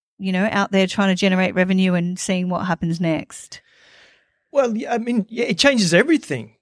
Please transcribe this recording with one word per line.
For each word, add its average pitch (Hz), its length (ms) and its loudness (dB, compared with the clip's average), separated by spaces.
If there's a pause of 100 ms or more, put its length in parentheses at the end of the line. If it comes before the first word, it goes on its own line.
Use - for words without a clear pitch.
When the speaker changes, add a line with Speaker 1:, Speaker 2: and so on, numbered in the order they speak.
(180)
Speaker 1:
you 190 140 -4
know, 185 200 0
out 196 200 -2
there 190 160 2
trying 196 220 0
to 180 100 0
generate 185 340 0
revenue 185 400 2
and 175 260 -2
seeing 180 300 -2
what 175 160 -4
happens 165 340 -2
next? 160 640 -4 (880)
Speaker 2:
Well, 254 240 2
yeah, 262 160 -4
I 240 60 0
mean, 233 320 0
yeah, 233 160 -2
it 190 140 -2
changes 233 340 4
everything 170 680 2